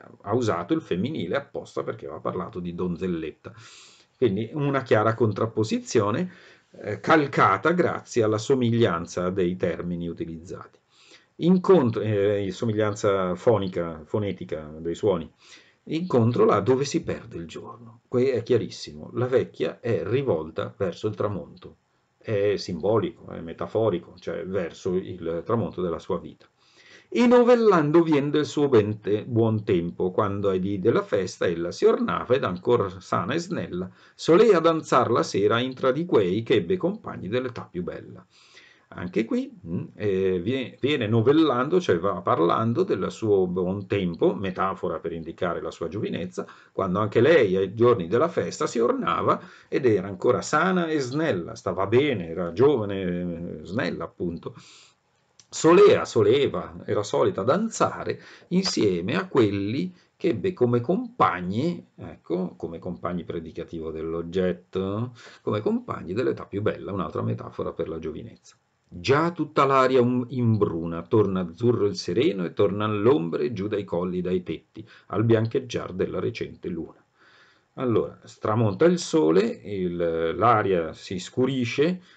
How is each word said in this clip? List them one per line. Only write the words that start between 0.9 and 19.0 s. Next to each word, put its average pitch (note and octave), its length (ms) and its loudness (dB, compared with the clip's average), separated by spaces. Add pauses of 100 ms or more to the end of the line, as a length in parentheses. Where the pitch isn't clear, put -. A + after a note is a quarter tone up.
apposta - 440 -8
perché - 260 -8
aveva D#2 120 -12
parlato - 400 -6
di F2 160 -8
donzelletta. F2 800 -6 (640)
Quindi A#2+ 340 0
una C#3+ 300 -2
chiara A2+ 320 2
contrapposizione, A2+ 1400 -2 (240)
eh, G#2 200 -8
calcata C#3 720 4
grazie A#2 520 0
alla G#2+ 140 2
somiglianza A2 920 2
dei F#2 260 0
termini E2+ 520 -4
utilizzati. E2 680 -12 (600)
Incontro, E3 640 4
eh, G2+ 500 0
somiglianza G2+ 840 0
fonica, F2+ 680 0
fonetica F2+ 580 -6 (160)
dei E2 180 -6
suoni. E2+ 360 0 (540)
Incontro B2 600 2
là - 140 4
dove B2+ 240 2
si - 200 -4
perde E2 340 -10
il E2+ 100 -12
giorno. - 600 -18
Qui B2+ 200 0
è A#2 160 -2
chiarissimo, F2+ 680 -2